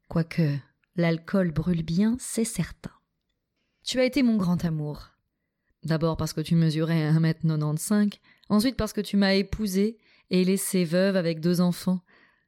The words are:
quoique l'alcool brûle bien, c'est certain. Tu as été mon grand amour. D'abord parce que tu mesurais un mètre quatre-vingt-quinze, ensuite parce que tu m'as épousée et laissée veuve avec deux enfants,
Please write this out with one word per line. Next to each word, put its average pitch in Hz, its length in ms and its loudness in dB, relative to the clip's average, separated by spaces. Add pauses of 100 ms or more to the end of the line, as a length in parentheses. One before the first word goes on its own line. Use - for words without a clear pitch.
quoique 165 480 -2 (400)
l'alcool 170 560 0
brûle 165 300 -2
bien, 196 360 0
c'est - 260 -4
certain. - 480 -8 (920)
Tu - 160 -4
as 254 60 4
été 254 180 2
mon 226 140 4
grand 175 280 0
amour. 151 460 -6 (760)
D'abord 160 320 0
parce 156 160 -6
que - 80 -6
tu 160 140 0
mesurais 160 480 2
un 156 180 2
mètre 160 220 0
quatre-vingt-quinze, 160 760 0 (300)
ensuite 220 280 2
parce 214 160 -4
que 208 100 -4
tu - 140 -4
m'as 196 180 4
épousée 196 640 0 (320)
et 185 140 4
laissée 185 400 0
veuve 185 320 2
avec 165 240 0
deux 175 200 2
enfants, 180 400 0 (480)